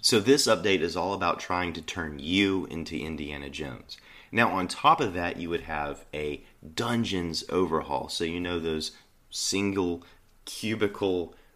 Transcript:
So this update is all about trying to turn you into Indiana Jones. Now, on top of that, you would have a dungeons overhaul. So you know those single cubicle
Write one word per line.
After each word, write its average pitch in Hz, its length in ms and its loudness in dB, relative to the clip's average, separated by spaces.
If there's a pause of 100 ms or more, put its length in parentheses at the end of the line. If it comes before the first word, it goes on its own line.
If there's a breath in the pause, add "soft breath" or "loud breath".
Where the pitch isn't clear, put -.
So 113 180 4
this 135 260 6
update 98 340 4
is 82 160 0
all 90 180 0
about 90 260 0
trying 90 340 -2
to 82 60 -8
turn 78 380 -6
you 92 480 2
into 80 320 -6
Indiana 73 500 -8
Jones. 69 480 -10 (340 loud breath)
Now, 110 200 4
on 92 180 0
top - 320 4
of 104 140 0
that, 87 240 -2
you 82 100 -6
would 85 140 -2
have 73 500 -6
a 73 320 -6 (300 loud breath)
dungeons 98 760 -2
overhaul. 78 600 0
So - 140 -4
you 85 160 -2
know 87 200 -2
those 80 320 -2 (380 loud breath)
single 95 720 0 (420 loud breath)
cubicle 101 880 -2 (220 loud breath)